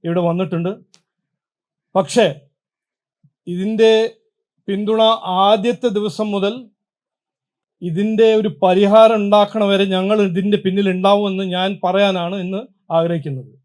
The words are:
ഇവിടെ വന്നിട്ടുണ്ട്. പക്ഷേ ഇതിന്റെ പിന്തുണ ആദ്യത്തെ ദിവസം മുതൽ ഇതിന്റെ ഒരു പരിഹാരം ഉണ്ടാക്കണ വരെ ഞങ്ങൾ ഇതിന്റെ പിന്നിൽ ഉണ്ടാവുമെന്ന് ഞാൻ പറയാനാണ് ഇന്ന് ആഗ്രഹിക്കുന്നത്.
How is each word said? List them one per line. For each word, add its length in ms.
ഇവിടെ 160
വന്നിട്ടുണ്ട്. 480
പക്ഷേ 460
ഇതിന്റെ 680
പിന്തുണ 360
ആദ്യത്തെ 640
ദിവസം 420
മുതൽ 360
ഇതിന്റെ 520
ഒരു 140
പരിഹാരം 520
ഉണ്ടാക്കണ 500
വരെ 200
ഞങ്ങൾ 380
ഇതിന്റെ 340
പിന്നിൽ 340
ഉണ്ടാവുമെന്ന് 540
ഞാൻ 400
പറയാനാണ് 520
ഇന്ന് 560
ആഗ്രഹിക്കുന്നത്. 720